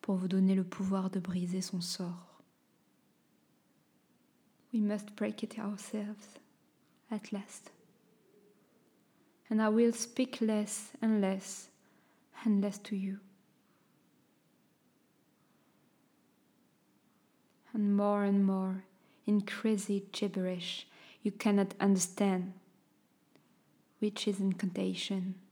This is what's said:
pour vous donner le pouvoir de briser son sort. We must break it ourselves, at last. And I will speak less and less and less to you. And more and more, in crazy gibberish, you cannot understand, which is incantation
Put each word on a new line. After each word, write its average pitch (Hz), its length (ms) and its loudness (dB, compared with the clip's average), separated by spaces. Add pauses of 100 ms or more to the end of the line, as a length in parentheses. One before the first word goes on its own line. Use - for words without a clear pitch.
pour 196 160 0
vous 185 120 0
donner 190 260 6
le 190 100 2
pouvoir 190 460 -2
de 185 100 -2
briser 180 400 -2
son 180 220 -4
sort. 175 600 -8 (2250)
We 226 80 0
must 208 340 -2
break 214 280 -4
it 214 160 -10
ourselves, 208 840 -10 (720)
at 214 220 -8
last. - 380 -10 (1800)
And 220 100 2
I 220 80 4
will 233 240 6
speak - 480 -4
less 214 520 -2 (100)
and 220 180 4
less 190 480 -2 (760)
and 202 160 4
less 202 220 -4
to 202 120 -6
you. 196 220 -4 (4000)
And 208 200 4
more 202 300 4
and 202 180 4
more, 190 400 0 (440)
in 208 160 4
crazy 202 680 -2
gibberish, 185 720 -4 (400)
you 202 60 0
cannot 202 480 2
understand, 190 720 2 (1500)
which 214 300 -2
is 196 100 -2
incantation 190 960 -2 (180)